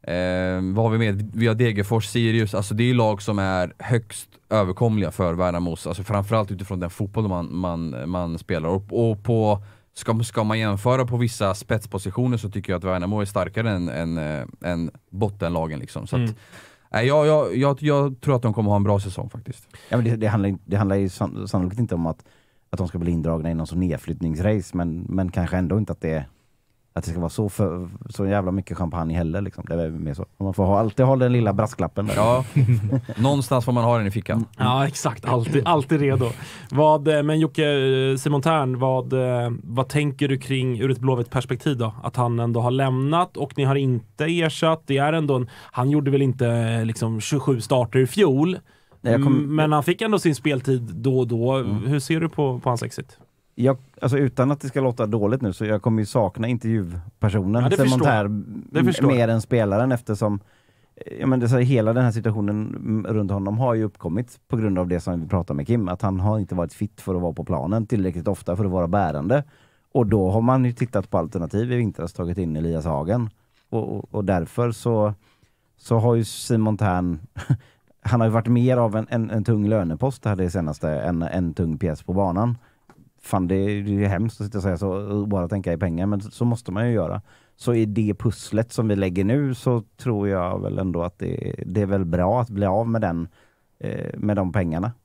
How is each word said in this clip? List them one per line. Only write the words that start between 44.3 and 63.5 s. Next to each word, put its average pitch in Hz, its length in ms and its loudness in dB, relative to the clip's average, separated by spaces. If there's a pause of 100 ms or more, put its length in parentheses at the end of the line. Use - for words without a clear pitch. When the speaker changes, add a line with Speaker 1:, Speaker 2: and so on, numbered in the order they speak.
Speaker 2:
Det 135 120 0
är 147 160 2
ändå 147 220 2
en, 123 140 -2 (220)
han 127 180 0
gjorde 143 220 2
väl 143 100 4
inte, 127 280 2
eh, 117 360 0
liksom, 113 360 -2
tjugosju 131 400 0
starter 127 380 2
i 131 80 6
fjol. 175 500 4 (440)
Speaker 3:
Nej, 117 120 2
jag 135 100 4
kom- 139 120 6
Speaker 2:
M-, 147 200 0
men 156 160 4
han 151 120 2
fick 180 180 0
ändå 220 180 2
sin 160 160 2
speltid 135 460 0 (140)
då 127 240 0
och 123 80 2
då. 120 300 0
Speaker 3:
Mm. 120 180 -2 (100)
Speaker 2:
Hur 143 140 2
ser 160 200 -2
du 160 100 0
på, 135 300 0
på 131 100 -2
hans 120 140 0
exit? - 340 -12 (400)
Speaker 3:
Jag, 127 200 4 (240)
alltså, 139 160 2
utan 135 340 2
att 143 100 -2
det 143 60 -8
ska 135 140 -2
låta 120 240 0
dåligt 107 360 0
nu, 101 120 -2
så 110 120 -4
jag 107 160 0
kommer 113 200 2
ju 104 40 0
sakna 113 420 0
intervjupersonen 107 1160 0
Speaker 2:
Ja, 123 60 4
det - 60 4
Speaker 3:
Simon 131 140 4
Speaker 2:
förstår 127 240 4
jag. 107 120 4
Speaker 3:
Thern 101 460 -6
Speaker 2:
Det 160 120 2
förstår 139 280 4
jag. 131 60 4
Speaker 3:
mer 117 100 4
än 113 140 2
spelaren, 113 500 2
eftersom, 107 480 -2 (560)
eh, - 240 -16
ja, 123 80 0
men 131 120 2
det, 120 100 2
så 131 80 4
hela 120 360 4
den 127 100 4
här 120 80 4
situationen, 104 440 0 (200)
mm, 110 380 -2
runt 104 180 0
honom 98 260 -2